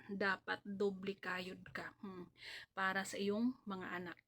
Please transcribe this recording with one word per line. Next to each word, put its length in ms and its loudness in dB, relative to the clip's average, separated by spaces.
dapat 560 2
doble 560 0
kayod 420 -4
ka, 320 -8
hmm, 240 -8
para 240 4
sa 160 -4
iyong 320 4
mga 240 -2
anak. 280 -6